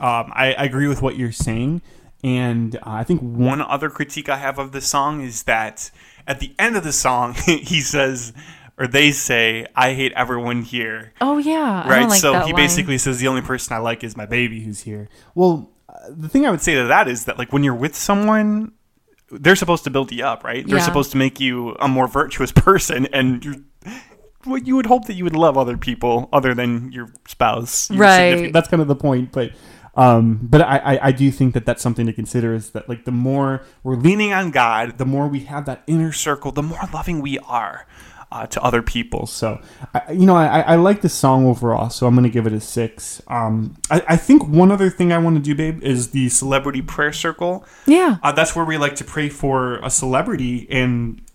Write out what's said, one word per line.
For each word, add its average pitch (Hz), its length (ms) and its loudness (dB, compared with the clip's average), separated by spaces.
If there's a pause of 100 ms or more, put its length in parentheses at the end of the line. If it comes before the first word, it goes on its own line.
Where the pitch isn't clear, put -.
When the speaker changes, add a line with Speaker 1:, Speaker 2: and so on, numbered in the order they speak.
Speaker 1:
Um, 117 340 -2
I, 131 200 0
I 143 100 -2
agree 139 240 0
with 120 140 -2
what 127 140 -2
you're 120 160 -4
saying. 123 500 -4 (400)
And, 120 540 -2
uh, - 100 -14
I 113 180 -8
think 175 180 0
one 123 400 0
other 139 260 -4
critique 147 400 -8
I 135 80 0
have 139 220 -6
of 135 140 -8
this 135 140 -8
song 147 360 -2
is 120 220 -10
that 110 460 -4 (360)
at 139 140 -6
the - 180 -10
end 220 180 0
of 170 80 -4
the 156 80 -8
song, 123 420 0
<laughs> - 120 -8
he 165 340 0
says, 131 520 -4 (460)
or 131 80 -4
they 143 240 4
say, 117 640 0
"I 131 200 2
hate 131 200 -4
everyone 120 480 -4
here." 113 580 -8
Speaker 2:
Oh, 277 180 0
yeah. 285 460 -2
I - 40 -4
Speaker 1:
Right? 131 120 4
Speaker 2:
don't 240 100 2
like 196 100 4
Speaker 1:
So 147 120 2
Speaker 2:
that 180 140 2
Speaker 1:
he 160 60 -2
Speaker 2:
line. 147 100 2
Speaker 1:
basically 143 360 0
says, 123 220 -2
"The 131 80 0
only 131 140 -2
person 123 320 -8
I 113 40 -4
like 117 260 -6
is 107 120 -12
my 107 100 -12
baby 113 360 -2
who's 104 180 -12
here." 104 280 -14 (260)
Well, 170 360 2 (180)
uh, - 60 -20 (160)
the 156 180 -12
thing 277 180 2
I 240 40 2
would 170 120 0
say 165 120 2
to 127 100 2
that 135 240 4
is 120 160 -6
that, - 140 -6
like, 123 160 -6
when 143 100 2
you're 131 100 2
with 139 200 -4
someone, 214 800 0 (580)
they're 165 260 4
supposed 170 280 0
to 143 60 -6
build 131 220 -2
you 120 120 -6
up, 117 200 -4
right? 127 220 -8
They're 139 120 0
Speaker 2:
Yeah. 139 60 0
Speaker 1:
supposed 147 280 0
to 135 40 -4
make 131 240 -2
you 123 400 -4
a 131 80 0
more 131 200 0
virtuous 139 440 -4
<laughs> - 160 6
person. 139 460 2
And 127 300 0
you're, 143 120 -12 (920)
well, 262 120 -4
you 254 180 0
would 247 100 2
hope 247 200 2
that 214 80 -8
you 180 100 -6
would 160 120 -2
love 156 200 4
other 123 220 0
people 120 560 -2
other 131 200 2
than 120 380 -4
your 120 160 -14 (180)
spouse, 120 640 -2
your 196 100 2
Speaker 2:
Right. 190 180 8
Speaker 1:
significant, 175 360 2
that's 165 140 2
kind 165 140 2
of 147 60 0
the 139 80 2
point. 127 360 0
But, 120 180 -4 (440)
um, 117 480 6
but 143 200 6
I, 135 160 2
I, 139 300 0
I 131 40 6
do 139 180 2
think 131 240 0
that 117 120 -4
that's 120 160 -2
something 117 240 -2
to 110 80 -2
consider 113 400 -2
is 110 160 -8
that, - 180 -12
like, 117 160 -10
the 127 80 -6
more 135 500 -2 (200)
we're 131 140 -4
leaning 202 360 4
on 190 180 -2
God, 117 460 0
the 127 80 -4
more 139 240 0
we 139 120 -4
have 143 260 -10
that 131 200 -10
inner 160 260 0
circle, 143 400 -4
the 147 100 -4
more 160 160 -6 (160)
loving 156 260 -4
we 139 200 -4
are, - 460 -6 (460)
uh, 113 140 -10
to - 160 -6
other 120 180 2
people. 117 460 -4
So, - 340 -6 (320)
I, - 200 -4
you 180 120 4
know, 190 120 8
I, 160 100 4
I, 135 140 2
I 160 160 4
like 196 240 4
the - 80 2
song 131 380 4
overall, 120 440 0
so - 160 -2
I'm 120 80 6
gonna 123 140 6
give 113 180 0
it 107 60 0
a 107 80 -4
six. - 640 -8
Um, 110 480 -4 (160)
I, 165 200 4
I 170 60 6
think 269 300 6
one 170 240 8
other 196 180 2
thing 175 240 0
I 170 60 2
wanna 165 220 2
do, 147 120 -2
babe, 156 300 -4
is 123 300 -2
the 131 160 0
celebrity 135 520 -2
prayer 147 320 -4
circle. 175 540 -6 (200)
Speaker 2:
Yeah. 302 360 6
Speaker 1:
Uh, 143 80 2
that's 160 240 2
where 170 100 -2
we 160 140 -2
like 143 180 0
to - 80 -10
pray 147 240 -4
for 131 540 -2
a 127 80 -6
celebrity, 127 800 -2
and 123 500 -2 (140)